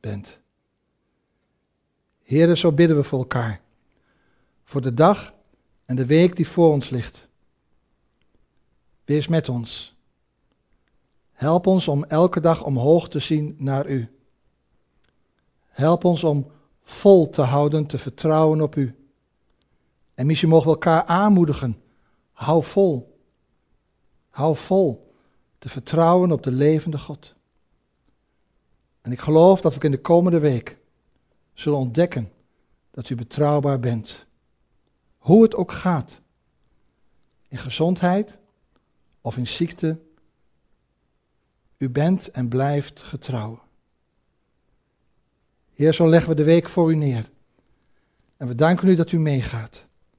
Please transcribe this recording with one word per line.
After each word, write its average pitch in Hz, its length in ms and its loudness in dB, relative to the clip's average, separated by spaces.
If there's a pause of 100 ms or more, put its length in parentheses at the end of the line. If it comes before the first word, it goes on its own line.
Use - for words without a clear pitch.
bent. - 400 -14 (1800)
Heere, 165 340 2
zo 165 160 0
bidden 160 240 4
we 143 80 2
voor - 140 -6
elkaar. 117 420 -6 (1040)
Voor - 160 -8
de 123 140 -6
dag 160 400 2 (500)
en 127 120 -6
de 131 100 -2
week 170 300 2
die 165 120 -2
voor 170 240 2
ons 143 180 -4
ligt. - 380 -10 (1800)
Wees 143 240 -2
met 165 200 -2
ons. - 480 -10 (1400)
Help 170 340 -2
ons 190 220 2
om 147 160 -2
elke 175 360 0
dag 160 240 0
omhoog 147 440 2
te 151 100 -6
zien 151 400 -4
naar 139 300 -4
u. 123 240 -6 (1500)
Help 170 380 0
ons 170 200 0
om 147 260 -2 (320)
vol 185 460 6
te - 140 -2
houden, 143 440 0
te 143 120 -8
vertrouwen 156 640 0
op 151 160 -4
u. 131 180 -4 (1200)
En 127 120 -4
misschien 160 220 0
mogen 160 180 6
we 160 60 4
elkaar 160 320 2
aanmoedigen. 170 760 0 (500)
Hou 156 300 0
vol. 160 580 -2 (1080)
Hou 147 280 -2
vol 175 560 -2 (460)
te - 100 -18
vertrouwen 170 640 2
op 139 100 -2
de - 100 -4
levende 151 460 0
God. - 380 -18 (1600)
En 120 120 -10
ik 123 80 -10
geloof 175 400 6
dat 156 120 0
we 135 60 -8
ook 135 60 -6
in 151 60 2
de 135 100 -4
komende 170 380 2
week 139 400 -4 (760)
zullen 147 260 -4
ontdekken 131 540 -4 (580)
dat - 180 -14
u 127 60 -8
betrouwbaar 139 640 -2
bent. 117 460 -6 (920)
Hoe 202 240 6
het 220 120 4
ook 185 180 -6
gaat. - 480 -6 (1300)
In 123 100 -14
gezondheid 180 800 -4 (840)
of 110 160 -10
in 123 100 -6
ziekte. 160 540 -6 (1800)
U 135 140 -6
bent 156 400 -2
en 123 180 -6
blijft 139 540 -4
getrouw. 117 600 -12 (2000)
Heer, 156 180 2
zo 165 160 2
leggen 165 220 4
we 156 60 -2
de 151 80 0
week 165 240 4
voor 165 220 0
u 160 40 0
neer. 135 360 -4 (1080)
En 139 100 -12
we 123 80 -8
danken 170 340 2
u 185 60 6
dat 165 180 -2
u 170 60 0
meegaat. 131 680 -4 (320)